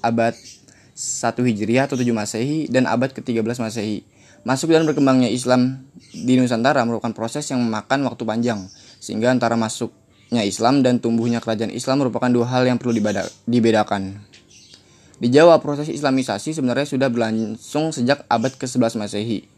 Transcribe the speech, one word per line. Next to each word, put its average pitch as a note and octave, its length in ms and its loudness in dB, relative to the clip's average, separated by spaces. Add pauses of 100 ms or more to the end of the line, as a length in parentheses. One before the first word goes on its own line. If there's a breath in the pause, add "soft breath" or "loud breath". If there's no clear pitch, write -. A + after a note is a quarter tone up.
abad A#2 320 0 (640 soft breath)
satu - 480 -2
Hijriah A#2 400 0
atau C3 160 -4
tujuh A#2+ 160 0
Masehi C3 480 -4
dan B2+ 240 2
abad A#2+ 240 0
ketiga A2+ 320 -4
belas A#2+ 160 -4
Masehi. G#2+ 400 -4 (400 soft breath)
Masuk C3+ 320 0
dan D#3+ 160 4
berkembangnya C3 400 4
Islam B2+ 560 0 (320)
di B2+ 160 0
Nusantara B2+ 480 2
merupakan A#2 320 -2
proses A#2+ 400 -8
yang B2 80 0
memakan A#2+ 480 -2
waktu A#2 160 -8
panjang, A2 400 -2 (320 loud breath)
sehingga A2 320 -2
antara A#2 240 2
masuknya - 880 -4
Islam A#2 400 2
dan B2 160 4
tumbuhnya A#2 400 0
kerajaan A2 320 -4
Islam C3 320 -2
merupakan B2 320 0
dua A#2+ 160 2
hal B2+ 160 2
yang B2 160 0
perlu A#2 160 -2
dibeda-, G2+ 320 -2 (160)
dibedakan. G#2+ 720 2 (1040 soft breath)
Di A#2+ 80 0
Jawa, D#3 320 8
proses D3 320 -6
Islamisasi C3 640 -2
sebenarnya C3 320 0
sudah C3+ 240 0
berlangsung A2+ 800 -4
sejak C3+ 400 0
abad A#2+ 240 -2
kesebelas B2 400 0
Masehi. G#2 480 -6 (120)